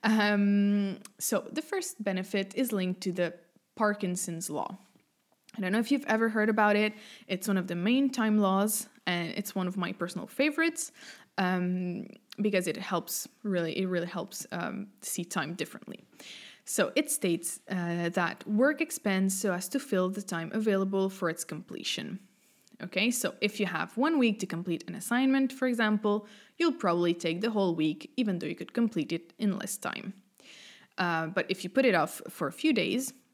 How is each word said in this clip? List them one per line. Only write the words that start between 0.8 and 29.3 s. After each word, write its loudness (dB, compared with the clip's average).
so 0
the -4
first -6
benefit -2
is 0
linked 0
to -2
the 0
Parkinson's -2
law. -6
I -6
don't 0
know 2
if 2
you've 0
ever 2
heard 2
about 4
it. 2
It's -2
one 2
of 0
the -4
main 4
time 4
laws, 4
and -2
it's -6
one 0
of -4
my -2
personal -6
favorites, 0
um, 0
because 2
it -2
helps, -4
really, -2
it 0
really -2
helps, -8
um, -6
see -6
time -4
differently. -10
So 0
it 2
states, -2
uh, -2
that -2
work 4
expands 0
so 0
as -4
to -2
fill 0
the -4
time -6
available 2
for -2
its -4
completion. -6
Okay, 0
so -2
if -2
you 2
have -4
one 2
week 4
to 0
complete -4
an -10
assignment, 2
for 0
example, 2
you'll 4
probably 2
take -2
the 0
whole 2
week, -2
even 0
though -4
you -6
could -12
complete 0
it -6